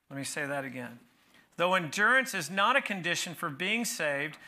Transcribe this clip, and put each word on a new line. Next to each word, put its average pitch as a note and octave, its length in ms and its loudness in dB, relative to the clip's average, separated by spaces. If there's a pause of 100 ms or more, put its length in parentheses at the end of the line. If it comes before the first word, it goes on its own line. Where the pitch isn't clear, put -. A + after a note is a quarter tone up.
(100)
Let C#3 80 -8
me C#3 60 -6
say D3 200 -4
that C#3 220 -4
again. A#2+ 340 -10 (560)
"Though F3+ 160 2
endurance G3+ 640 4
is D#3+ 160 -4
not G3+ 260 4
a C4+ 60 2
condition F3 520 -2
for F3 140 -6
being F#3+ 380 0
saved D3 500 -2 (120)